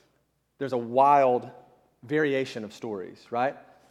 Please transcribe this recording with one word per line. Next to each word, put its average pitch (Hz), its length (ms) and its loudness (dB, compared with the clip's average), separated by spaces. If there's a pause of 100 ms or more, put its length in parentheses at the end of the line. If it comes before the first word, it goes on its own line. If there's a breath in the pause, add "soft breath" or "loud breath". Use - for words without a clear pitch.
(580 loud breath)
there's 131 140 -6
a 127 60 -2
wild 127 720 4 (540)
variation 135 600 -2
of 98 100 -16
stories, 95 560 -12
right? 123 260 -2 (340 soft breath)